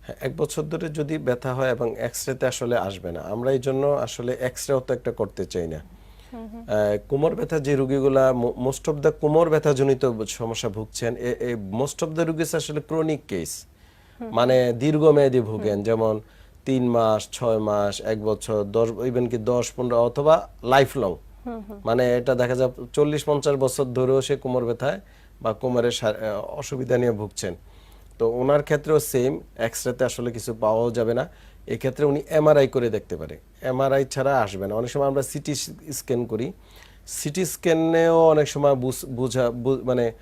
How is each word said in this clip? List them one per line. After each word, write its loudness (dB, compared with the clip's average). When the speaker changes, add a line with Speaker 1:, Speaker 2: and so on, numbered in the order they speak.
Speaker 1:
হ্যাঁ, -14
এক -6
বছর -4
ধরে -4
যদি -4
ব্যথা -2
হয় 0
এবং -2
এক্স-রেতে -4
আসলে 0
আসবে -6
না, -8
আমরা -2
এই 4
জন্য 0
আসলে -2
এক্স-রে -2
অত -2
একটা -4
করতে -4
চাই -4
না। -12
Speaker 2:
হুম, -12
হুম। -14
Speaker 1:
আহ, 0
কোমর 2
ব্যথা -2
যে 0
রোগীগুলা, 4
mo-, -2
most -4
of -6
the 4
কোমর 4
ব্যথাজনিত 2
সমস্যা -6
ভুগছেন, -6
এ, -4
এ, -4
most -4
of -4
the 0
রোগী -2
আসলে -4
ক্রনিক -2
কেস, -8
Speaker 2:
হুম, -10
Speaker 1:
মানে 4
Speaker 2:
হুম। -2
Speaker 1:
দীর্ঘমেয়াদী 6
Speaker 2:
হুম। 0
Speaker 1:
ভোগেন, -2
যেমন 0
তিন 0
মাস, 2
ছয় 0
মাস, 0
এক -4
বছর, -2
দশ, 0
even -2
কি -2
দশ, -2
পনেরো 2
অথবা 2
লাইফলং। 4
Speaker 2:
হুম, -10
হুম। -14
Speaker 1:
মানে 2
এটা 2
দেখা 0
যায় 2
চল্লিশ 2
পঞ্চাশ 0
বছর 0
ধরেও 2
সে -2
কোমর -2
ব্যথায় -2
বা -2
কোমরের 0
সা-, -2
আহ, -2
অসুবিধা -2
নিয়ে 4
ভুগছেন। -6
তো 2
ওনার 2
ক্ষেত্রেও 2
সেম, 0
এক্স-রেতে -2
আসলে -4
কিছু -8
পাওয়াও 2
যাবে 0
না। -2
এক্ষেত্রে -2
উনি 2
এমআরআই 6
করে 0
দেখতে -4
পারে, -10
এমআরআই 0
ছাড়া 0
আসবে -4
না। -4
অনেক -4
সময় 0
আমরা 0
সিটি -6
স্ক্যান -4
করি, -6
সিটি -4
স্ক্যানেও 4
অনেক 6
সময় 4
বুঝ-, -4
বুঝা-, 0
বু-, -2
মানে 2